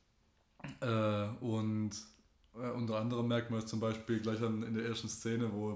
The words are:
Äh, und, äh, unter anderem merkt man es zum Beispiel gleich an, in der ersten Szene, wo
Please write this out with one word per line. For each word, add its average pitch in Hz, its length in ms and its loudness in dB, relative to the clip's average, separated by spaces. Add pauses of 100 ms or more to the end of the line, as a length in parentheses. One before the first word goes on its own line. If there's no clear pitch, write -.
(800)
Äh, 107 480 2 (160)
und, 110 460 0 (640)
äh, 120 140 -4
unter 117 280 0
anderem 120 300 2
merkt 117 220 2
man 113 100 2
es 110 60 -6
zum 110 140 -2
Beispiel 110 400 0
gleich 110 220 0
an, 110 200 2
in 113 120 -2
der 117 120 0
ersten 110 220 -2
Szene, 113 440 0
wo 104 240 -2